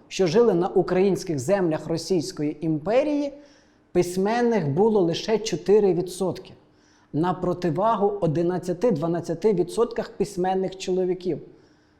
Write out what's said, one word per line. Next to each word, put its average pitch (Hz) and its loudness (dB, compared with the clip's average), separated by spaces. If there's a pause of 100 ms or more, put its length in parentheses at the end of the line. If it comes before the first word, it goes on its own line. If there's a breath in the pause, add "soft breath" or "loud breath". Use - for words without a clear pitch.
що 190 0
жили 214 4
на 175 2
українських 180 0
землях 156 0
Російської 156 -2
імперії, 269 0 (580 loud breath)
письменних 190 2
було 202 4
лише 170 0
чотири 202 2
відсотки, 180 -4 (600 soft breath)
на 170 0
противагу 180 0
одинадцяти-дванадцяти 170 0
відсотках 208 -2
письменних 185 -2
чоловіків. 185 -4 (580 soft breath)